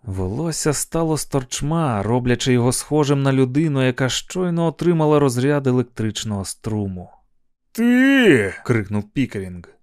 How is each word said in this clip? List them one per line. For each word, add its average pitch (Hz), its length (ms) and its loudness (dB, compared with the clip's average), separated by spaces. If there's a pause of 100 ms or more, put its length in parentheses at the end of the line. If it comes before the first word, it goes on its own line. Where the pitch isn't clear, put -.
Волосся 110 680 -4
стало 160 460 -2
сторчма, 139 840 -2
роблячи 123 500 0
його 123 200 4
схожим 143 500 0
на 135 100 2
людину, 135 540 2
яка 127 220 0
щойно 170 580 -2
отримала 156 520 2
розряд 139 480 2
електричного 110 760 -2
струму. 98 680 -8 (640)
«Ти!» — 240 800 4 (100)
крикнув 104 380 -2
Пікерінг. 92 680 -6 (140)